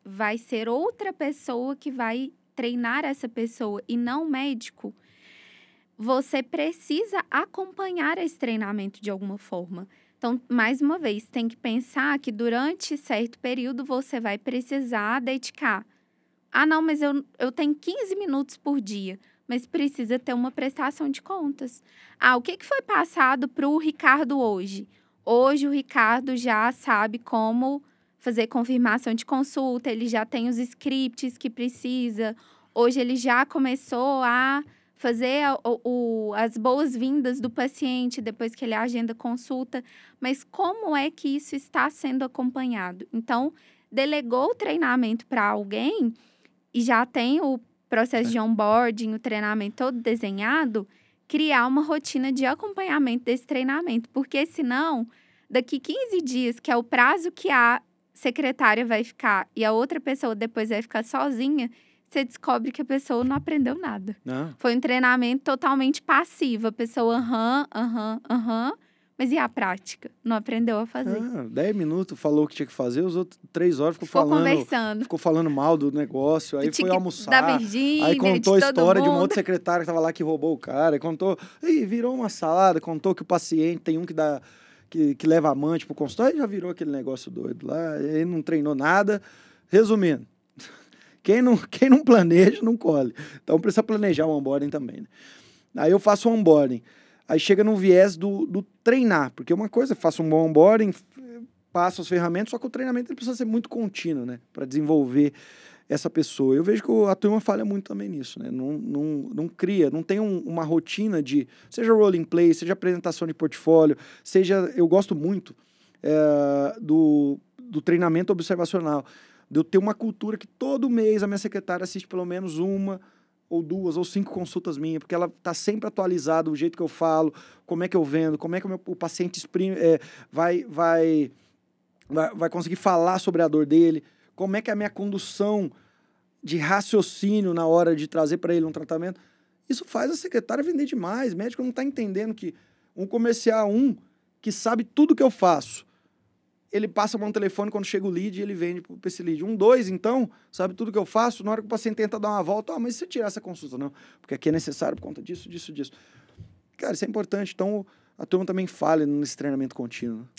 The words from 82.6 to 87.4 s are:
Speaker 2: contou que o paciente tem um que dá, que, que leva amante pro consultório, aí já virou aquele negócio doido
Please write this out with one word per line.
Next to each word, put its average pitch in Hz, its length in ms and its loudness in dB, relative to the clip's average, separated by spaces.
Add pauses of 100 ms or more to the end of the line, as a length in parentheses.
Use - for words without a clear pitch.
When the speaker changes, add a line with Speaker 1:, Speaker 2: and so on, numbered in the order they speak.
Speaker 2:
contou 170 320 -2
que - 80 -8
o 156 40 -10
paciente 160 560 0
tem 160 180 -2
um 175 60 -6
que 170 80 -10
dá, 151 280 -2 (480)
que, 151 240 2
que 156 140 -2
leva 156 220 6
amante 147 360 0
pro - 80 -10
consultório, 214 400 0
aí 311 60 -2
já 269 80 0
virou 185 240 -6
aquele 160 180 -6
negócio 131 400 -6
doido 127 380 -8